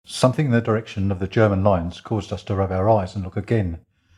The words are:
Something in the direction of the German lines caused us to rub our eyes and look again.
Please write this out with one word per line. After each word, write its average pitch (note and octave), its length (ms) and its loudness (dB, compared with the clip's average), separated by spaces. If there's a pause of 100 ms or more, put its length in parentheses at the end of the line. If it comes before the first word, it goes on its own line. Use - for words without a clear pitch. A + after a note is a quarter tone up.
Something B2+ 420 0
in B2 60 2
the A#2 80 4
direction G#2+ 500 -2
of F#2 80 -4
the F#2+ 80 -4
German G2+ 340 4
lines F2 380 2
caused - 320 -6
us F#2+ 120 -6
to G#2 120 -4
rub F#2+ 160 0
our F#2+ 180 0
eyes G2+ 240 0
and G2 100 -6
look F2+ 120 -10
again. F#2+ 440 -2 (380)